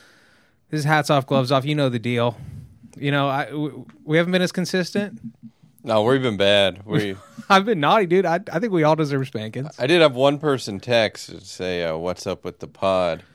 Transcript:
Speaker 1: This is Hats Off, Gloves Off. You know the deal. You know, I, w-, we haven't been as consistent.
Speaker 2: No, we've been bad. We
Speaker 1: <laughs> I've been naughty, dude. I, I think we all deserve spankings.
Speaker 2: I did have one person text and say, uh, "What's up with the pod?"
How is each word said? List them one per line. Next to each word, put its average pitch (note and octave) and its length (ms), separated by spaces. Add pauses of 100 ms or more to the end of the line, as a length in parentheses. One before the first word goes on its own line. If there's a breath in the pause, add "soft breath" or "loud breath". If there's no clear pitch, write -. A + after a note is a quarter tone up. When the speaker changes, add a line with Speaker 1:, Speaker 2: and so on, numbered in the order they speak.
(720 soft breath)
Speaker 1:
This D#3 100
is C#3 40
Hats D3+ 260
Off, C#3 160
Gloves C3+ 240
Off. C3+ 140
You D3+ 100
know C#3+ 140
the A#2+ 100
deal. A#2 380 (600 loud breath)
You C#3+ 140
know, C#3 180
I, C#3 180
w-, C3 380 (200)
we D#3 140
haven't E3+ 140
been F#3 100
as F3 100
consistent. F#3 680 (680)
Speaker 2:
No, A2 200
we've C3 180
been A#2 140
bad. G2 500
We G#2 300 (160)
Speaker 1:
<laughs> - 180
I've G3 140
been G#3 160
naughty, F#3 260
dude. F3+ 180
I, E3+ 140 (140)
I E3 80
think A3 120
we E3 120
all D3+ 100
deserve C#3+ 320
spankings. A2+ 540
Speaker 2:
I B2+ 80
did E3+ 120
have D3 140
one C#3 240
person C3+ 400
text A2+ 500
and E2+ 140
say, F2+ 400
uh, D#2+ 140
"What's F2 280
up - 200
with F2 160
the D#2+ 80
pod?" F2+ 560 (100)